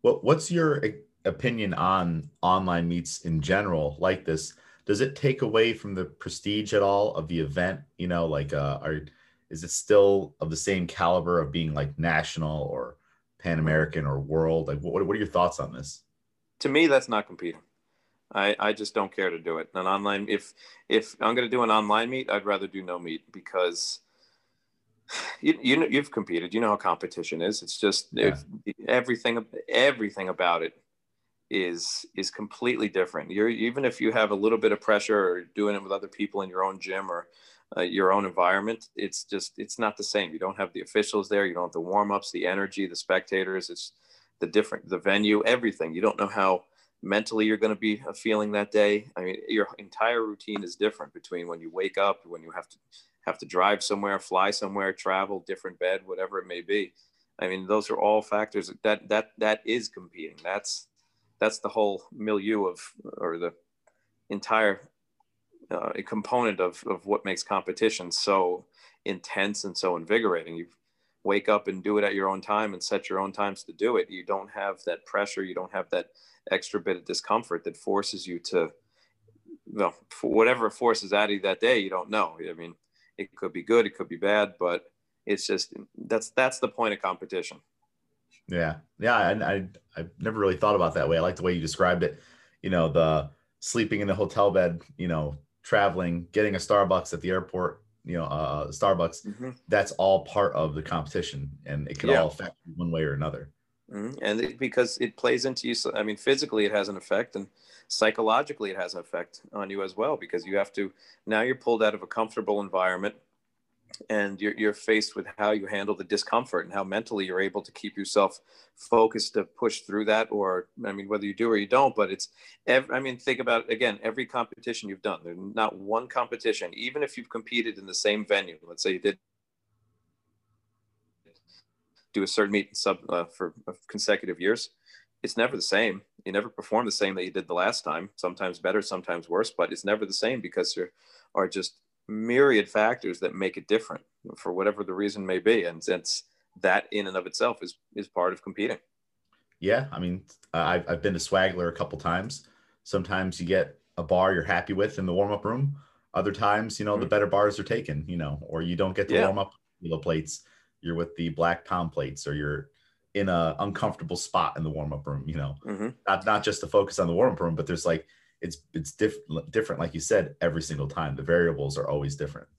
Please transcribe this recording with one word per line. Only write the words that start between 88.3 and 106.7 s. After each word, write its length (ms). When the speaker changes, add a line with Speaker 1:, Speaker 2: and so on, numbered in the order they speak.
Speaker 1:
Yeah. 280
Yeah. 300
And 160
I, 220
I've 220
never 220
really 160
thought 180
about 200
that 140
way. 100
I 20
like 160
the 60
way 100
you 80
described 420
it. 160
You 80
know, 180
the 420
sleeping 400
in 80
the 60
hotel 360
bed, 320
you 100
know, 300
traveling, 720
getting 220
a 40
Starbucks 540
at 80
the 100
airport, 520
you 100
know, 80
uh, 440
Starbucks, 580
Speaker 2:
Mm-hmm. 240
Speaker 1:
that's 240
all 320
part 300
of 200
the 80
competition, 680
and 220
it 100
can 100
Speaker 2:
Yeah. 140
Speaker 1:
all 60
affect 280
you 100
one 140
way 140
or 80
another. 380
Speaker 2:
Mm-hmm. 300
And 180
it, 180
because 400
it 200
plays 260
into 240
you. 60
So, 200
I 80
mean, 140
physically 480
it 80